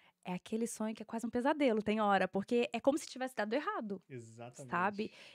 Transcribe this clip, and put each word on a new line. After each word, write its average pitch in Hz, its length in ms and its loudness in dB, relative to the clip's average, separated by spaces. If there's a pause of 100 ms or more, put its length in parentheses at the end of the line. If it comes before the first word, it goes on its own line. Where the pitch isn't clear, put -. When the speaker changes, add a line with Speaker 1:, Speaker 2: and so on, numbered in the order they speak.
(240)
Speaker 1:
é 180 100 -4
aquele 220 340 -2
sonho 220 260 -4
que 220 80 -12
é 208 40 -12
quase 226 200 -6
um 226 40 -6
pesadelo, 247 520 4
tem 214 180 2
hora, 196 280 6
porque 240 440 2
é 233 80 -2
como 277 160 6
se - 120 -8
tivesse 254 260 -8
dado 214 200 -2
errado, 285 540 -4
Speaker 2:
Exatamente. 120 640 -12
Speaker 1:
sabe? 196 400 0 (240)